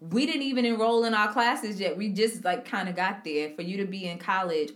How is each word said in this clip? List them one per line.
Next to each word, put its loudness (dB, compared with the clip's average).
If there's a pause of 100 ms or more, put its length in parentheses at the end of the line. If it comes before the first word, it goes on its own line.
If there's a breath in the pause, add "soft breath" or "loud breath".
(120)
we 4
didn't -2
even 2
enroll 4
in 2
our 4
classes 2
yet. 0
We -2
just, 0
like, 0
kinda -4
got -2
there. -2
For -8
you -4
to -2
be -8
in -6
college 0